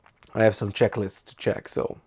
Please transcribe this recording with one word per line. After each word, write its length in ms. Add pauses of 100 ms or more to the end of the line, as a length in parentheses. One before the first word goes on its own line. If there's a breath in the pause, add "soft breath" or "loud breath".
(340)
I 100
have 100
some 180
checklists 560
to 80
check, 340
so 260 (100)